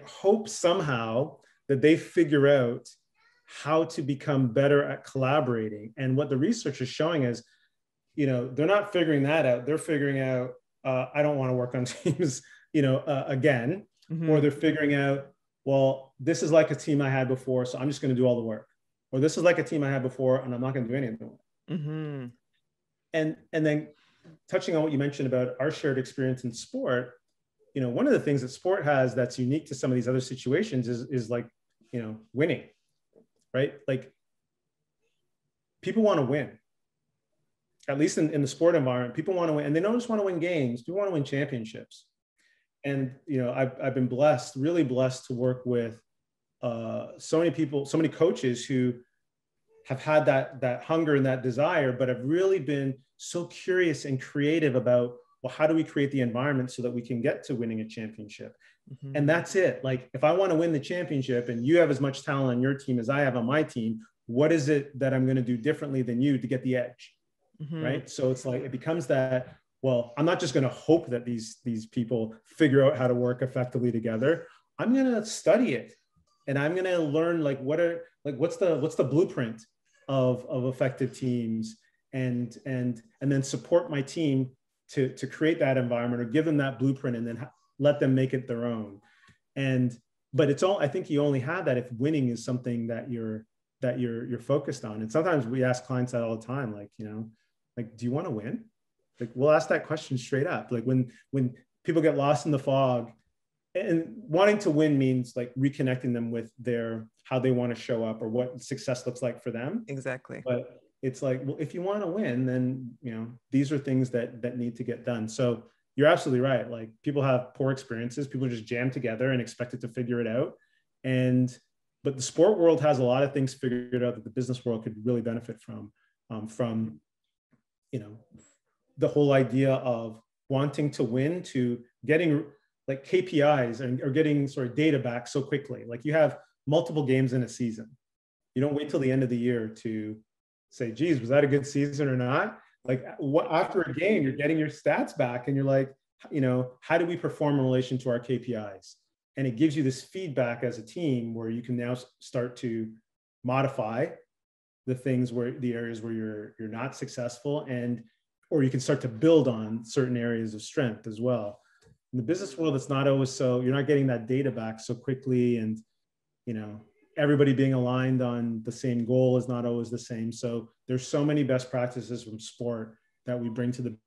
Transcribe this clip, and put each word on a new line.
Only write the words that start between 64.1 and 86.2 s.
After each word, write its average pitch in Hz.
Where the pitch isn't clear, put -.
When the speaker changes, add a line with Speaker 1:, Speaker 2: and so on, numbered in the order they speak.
Speaker 1:
what 143
is 156
it 143
that 131
I'm 131
gonna 131
do 123
differently 139
than 120
you 139
to 120
get 131
the 127
edge? -
Speaker 2:
Mm-hmm. 156
Speaker 1:
Right? 139
So 131
it's 131
like, 131
it 135
becomes 160
that, 131
Well, 123
I'm 147
not 175
just 156
gonna 135
hope 165
that 120
these, 117
these 113
people 113
figure 139
out 127
how 127
to 127
work 123
effectively 123
together. 117
I'm 196
gonna 254
study 185
it. -
And 139
I'm 151
gonna 185
learn, 160
like, 139
what 143
are, 170
like, 147
what's 165
the, 170
what's 147
the -
blueprint 135
of, 127
of 127
effective 131
teams, 113
and, 123
and, 123
and 139
then 139
support 170
my 143
team 135
to, 135
to -
create 160
that 135
environment 120